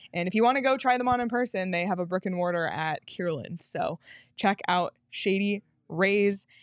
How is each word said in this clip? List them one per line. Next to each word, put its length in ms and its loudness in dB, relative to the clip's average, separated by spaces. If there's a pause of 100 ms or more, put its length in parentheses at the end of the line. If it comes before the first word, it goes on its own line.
(140)
And 140 -2
if 80 -4
you 80 4
wanna 180 4
go 160 2
try 200 2
them 100 0
on 140 2
in 80 -2
person, 420 -2
they 140 0
have 140 -2
a 60 -2
brick 200 -2
and 100 -2
mortar 320 0
at 400 -4
Kierland. 540 -6
So 380 -4 (360)
check 320 2
out 280 0 (140)
Shady 540 0 (260)
Rays. 560 2 (180)